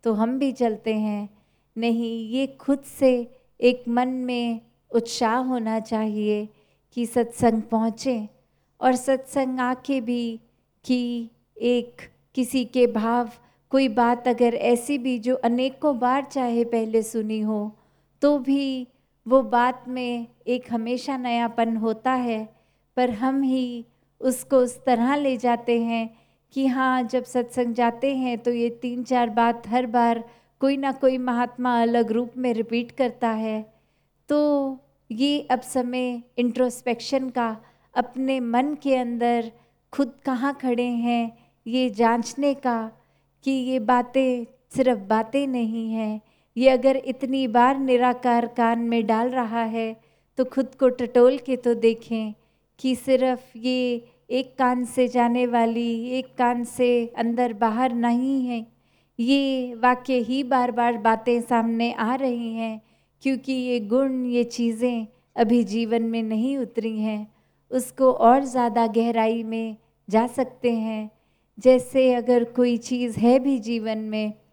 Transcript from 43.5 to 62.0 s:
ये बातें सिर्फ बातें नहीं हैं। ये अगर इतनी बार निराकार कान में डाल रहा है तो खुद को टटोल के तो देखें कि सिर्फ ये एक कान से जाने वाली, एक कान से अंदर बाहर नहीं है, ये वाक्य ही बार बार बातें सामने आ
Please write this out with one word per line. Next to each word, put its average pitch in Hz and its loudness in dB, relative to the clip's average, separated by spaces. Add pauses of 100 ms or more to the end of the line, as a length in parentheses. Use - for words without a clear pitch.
ये 262 0
बातें 247 0 (240)
सिर्फ 254 2
बातें 220 0
नहीं 226 -2
हैं। 214 -4 (360)
ये 254 6
अगर 262 4
इतनी 262 -2
बार 247 4
निराकार 247 2 (100)
कान 233 2
में 233 0
डाल 233 0
रहा 233 -2
है 226 -4 (440)
तो 262 2
खुद 262 -4
को 262 4
टटोल 247 4
के 262 -4
तो 240 0
देखें 226 0 (480)
कि 262 0
सिर्फ 254 0
ये 247 -2 (280)
एक 262 -4
कान 247 0
से 247 0
जाने 240 2
वाली, 233 0
एक 254 -6
कान 240 0
से 240 0 (120)
अंदर 233 0
बाहर 233 0
नहीं 247 0
है, 233 -6 (520)
ये 262 0
वाक्य 247 2
ही 254 -2
बार 247 2
बार 240 0
बातें 226 2
सामने 233 0
आ 226 -2